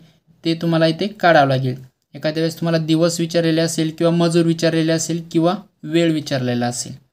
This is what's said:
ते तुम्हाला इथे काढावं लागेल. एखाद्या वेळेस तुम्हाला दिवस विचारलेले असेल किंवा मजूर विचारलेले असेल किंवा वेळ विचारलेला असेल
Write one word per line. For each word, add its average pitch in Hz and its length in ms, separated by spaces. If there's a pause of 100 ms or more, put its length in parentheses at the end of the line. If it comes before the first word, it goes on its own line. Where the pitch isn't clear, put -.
(440)
ते 165 100
तुम्हाला 165 320
इथे 165 200
काढावं 165 420
लागेल. 131 260 (400)
एखाद्या 156 280
वेळेस 165 180
तुम्हाला 165 260
दिवस 165 340
विचारलेले 165 400
असेल 160 380
किंवा 170 140
मजूर 170 340
विचारलेले 165 460
असेल 165 400
किंवा 170 220 (280)
वेळ 165 300
विचारलेला 131 540
असेल - 360 (100)